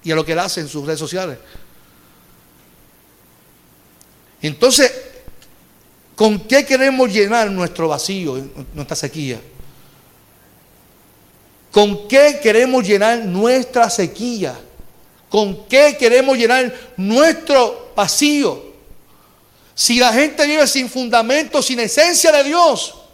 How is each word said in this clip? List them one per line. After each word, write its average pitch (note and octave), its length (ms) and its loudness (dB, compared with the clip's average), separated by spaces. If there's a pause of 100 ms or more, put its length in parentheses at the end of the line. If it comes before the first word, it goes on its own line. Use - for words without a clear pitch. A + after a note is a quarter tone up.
y D#3+ 80 -6
a D#3 40 0
lo D#3 100 -2
que D#3+ 80 -6
él E3+ 60 -2
hace F#3 220 -6
en D3+ 60 -10
sus C#3+ 180 -12
redes D#3 140 -6
sociales. D#3+ 380 -8 (3000)
Entonces, A#3+ 500 0 (1200)
¿con G#3+ 260 0
qué C#4 240 2
queremos C4 460 2
llenar G#3+ 380 0
nuestro F3 380 -4
vacío, D3 560 -6 (300)
nuestra D3 220 -10
sequía? C3+ 440 -8 (2250)
¿Con G#3 360 2
qué C#4+ 340 4
queremos A#3+ 440 2
llenar G#3+ 400 0
nuestra A#3 640 0
sequía? F#3+ 680 -6 (720)
¿Con G3+ 380 -2
qué C#4+ 300 4
queremos B3+ 400 4
llenar A#3+ 340 0 (260)
nuestro C4 1000 0
vacío? C#4 800 -2 (1000)
Si - 240 0
la B3 160 4
gente D4 320 0
vive D4 220 2
sin B3+ 220 -4
fundamento, B3+ 720 -2
sin B3 180 -4
esencia D#4+ 520 2
de C#4+ 120 4
Dios D#4 500 0 (200)